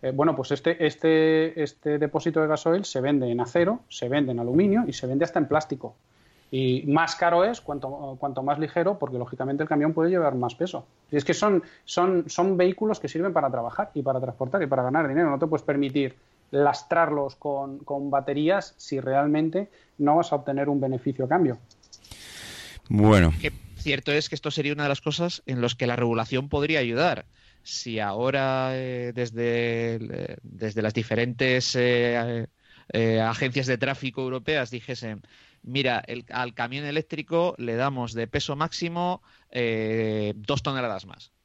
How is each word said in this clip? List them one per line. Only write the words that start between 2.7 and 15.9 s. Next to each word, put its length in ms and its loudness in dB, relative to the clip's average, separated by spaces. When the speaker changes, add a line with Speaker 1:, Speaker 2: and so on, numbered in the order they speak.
Speaker 1:
se 160 -4
vende 300 2
en 100 0
acero, 480 2
se 220 -6
vende 220 0
en 80 -2
aluminio 460 4
y 60 -4
se 140 -8
vende 180 0
hasta 140 -2
en 100 0
plástico. 460 -2
Y 340 2
más 280 2
caro 300 4
es 160 -2
cuanto, 580 -8
cuanto 240 -4
más 160 0
ligero, 400 0
porque 200 -4
lógicamente 440 -4
el 60 -4
camión 240 2
puede 180 2
llevar 240 2
más 220 -2
peso. 280 -4
Y 40 2
es 80 2
que 80 0
son, 300 2
son, 440 2
son 280 0
vehículos 420 2
que 80 -10
sirven 260 -2
para 180 2
trabajar 440 -4
y 80 -2
para 180 0
transportar 400 -4
y 60 0
para 160 2
ganar 240 2
dinero. 240 2
No 80 -2
te 80 0
puedes 160 0
permitir 540 0